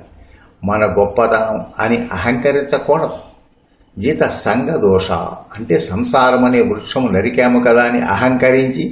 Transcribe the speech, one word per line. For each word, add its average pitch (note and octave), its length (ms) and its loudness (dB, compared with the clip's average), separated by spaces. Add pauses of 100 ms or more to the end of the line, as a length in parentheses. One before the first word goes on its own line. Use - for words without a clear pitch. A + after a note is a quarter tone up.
(640)
మన G#2+ 280 0
గొప్పతనం A2 680 0 (200)
అని A#2 200 0 (140)
అహంకరించకూడదు. C#3 1040 -2 (800)
జిత B2 260 -2 (120)
సంగ B2 440 -2
దోష F#2+ 300 2 (420)
అంటే - 280 -2
సంసారం B2+ 680 0
అనే B2 160 4
వృక్షం - 480 -2
నరికాము B2 520 2
కదా A#2+ 240 4
అని A#2+ 220 0
అహంకరించి B2+ 840 2